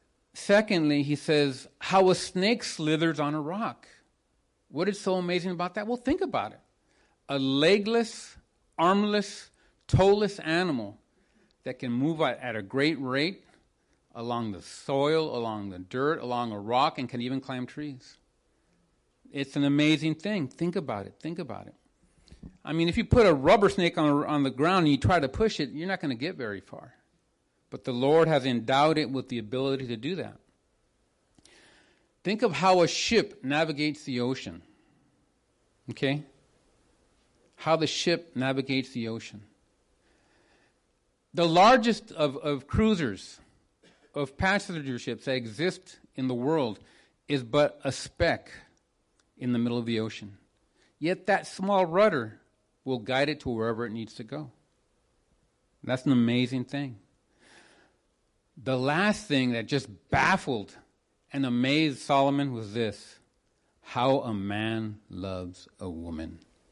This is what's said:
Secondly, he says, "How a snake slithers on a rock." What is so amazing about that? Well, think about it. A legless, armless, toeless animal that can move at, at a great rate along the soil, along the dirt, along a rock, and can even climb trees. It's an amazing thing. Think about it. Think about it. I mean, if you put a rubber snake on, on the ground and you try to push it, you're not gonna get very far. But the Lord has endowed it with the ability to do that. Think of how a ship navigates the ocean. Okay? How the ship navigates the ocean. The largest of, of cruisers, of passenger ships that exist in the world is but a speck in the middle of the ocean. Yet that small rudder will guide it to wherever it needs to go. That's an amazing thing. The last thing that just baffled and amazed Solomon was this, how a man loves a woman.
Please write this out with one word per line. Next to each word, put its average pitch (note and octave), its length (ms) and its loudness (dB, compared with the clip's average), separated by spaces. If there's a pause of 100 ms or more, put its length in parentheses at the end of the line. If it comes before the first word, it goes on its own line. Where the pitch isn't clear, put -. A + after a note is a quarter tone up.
(340)
Secondly, F3 680 2
he C#3+ 140 0
says, C#3+ 520 0 (120)
"How F#3 320 4
a F3 40 6
snake G3 480 -2
slithers D#3 560 0
on D3 140 -2
a D#3 80 -4
rock." E3 460 -8 (840)
What E3+ 180 -2
is G3+ 120 -4
so F#3+ 160 -2
amazing F3+ 360 -2
about F3+ 240 -6
that? G#3 120 -4
Well, A#3+ 100 -4
think D4+ 240 -2
about A#2+ 300 -4
it. - 80 -20 (680)
A C#3 100 -2
legless, G3 960 0 (400)
armless, G3+ 720 0 (380)
toeless G3+ 520 4
animal D3+ 600 -2 (640)
that B2+ 160 -8
can B2+ 120 -4
move D3+ 300 0
at, C3+ 180 0
at B2 160 -6
a G#2+ 60 -4
great C3+ 400 -2
rate C#3 420 -4 (720)
along A#2 380 -6
the F2 100 -12
soil, D3 720 -2
along A2 340 -6
the F2+ 100 -12
dirt, C3 400 -4
along A#2+ 320 -4
a G#2 80 -8
rock, B2 400 0
and B2 100 -8
can A#2+ 120 -8
even B2+ 200 -6
climb B2+ 240 -8
trees. C#3 520 -14 (1120)
It's C#3 240 -8
an C#3+ 80 2
amazing D3+ 520 2
thing. F#3 320 -4
Think E3+ 280 -4
about B2 300 -6
it. G2+ 140 -18
Think E3 200 -10
about A2+ 280 -12
it. - 80 -20 (880)
I D3 100 -6
mean, E3 160 2
if E3+ 80 0
you A3+ 80 0
put A#3+ 200 6
a F3+ 80 8
rubber F3+ 360 6
snake E3+ 280 0
on, D3 280 4
on C#3+ 180 0
the C3+ 60 2
ground D#3+ 360 2
and D3 60 6
you C#3 60 4
try F3+ 220 4
to C#3 100 0
push A3 300 -2
it, C#3+ 100 -4
you're D3+ 180 -8
not F#3+ 140 -4
gonna C#3 140 -4
get D3+ 200 -6
very G#2+ 260 -8
far. - 320 -20 (760)
But - 140 -14
the C3+ 80 -6
Lord D3 380 4
has C#3+ 160 2
endowed C3+ 520 2
it C3+ 140 -2
with C3 160 -6
the A#2+ 120 -6
ability B2+ 480 -4
to A#2+ 100 -6
do C#3+ 180 -8
that. G#2+ 220 -12 (1900)
Think G#3+ 180 -2
of A3 120 2
how F3+ 280 6
a E3 60 6
ship - 560 0
navigates D3+ 640 -2
the B2 160 -4
ocean. A#2+ 400 -6 (1300)
Okay? C#3+ 340 -4 (1300)
How D#3+ 200 2
the D#3+ 120 0
ship E3+ 480 -2
navigates C3 560 -2
the A2+ 180 -6
ocean. G#2+ 340 -12 (1900)
The E3+ 120 2
largest G#3+ 640 6
of, D3 260 0
of D3 300 -4
cruisers, E3+ 720 0 (760)
of C#3+ 220 -6
passenger F3+ 600 -2
ships A#2 280 -8
that C3+ 100 0
exist B2+ 640 -6 (160)
in C3 120 -4
the B2+ 60 -2
world B2 460 -2 (480)
is C#3 160 -2
but C#3+ 400 2
a C3+ 80 -2
speck - 600 -4 (840)
in B2+ 140 -4
the A#2+ 80 0
middle A#2+ 180 0
of A#2+ 80 -4
the A2+ 140 -2
ocean. G#2+ 380 -8 (640)
Yet F3+ 280 -4
that F#3 180 2
small F#3+ 400 0
rudder D#3+ 540 2 (440)
will C3 160 -4
guide B2+ 300 0
it D3 120 -6
to C#3 80 -6
wherever A2+ 360 -2
it A2 60 -10
needs A2 240 -10
to B2 80 -14
go. C#3 280 -12 (1300)
That's B2+ 220 -4
an D3 60 4
amazing B2 540 2
thing. C#3 320 -10 (1600)
The B2+ 160 -2
last E3 500 0
thing C3 240 2
that A#2 160 -4
just C#3 200 -2 (220)
baffled C#3 640 0 (560)
and C#3 140 -2
amazed C3 540 2
Solomon C#3+ 540 2
was A2 200 -10
this, A2 460 -6 (640)
how C3 400 2
a A#2 120 -6
man G#2+ 640 -4 (120)
loves F#2 580 -10 (120)
a F#2+ 80 -10
woman. E2 520 -10 (320)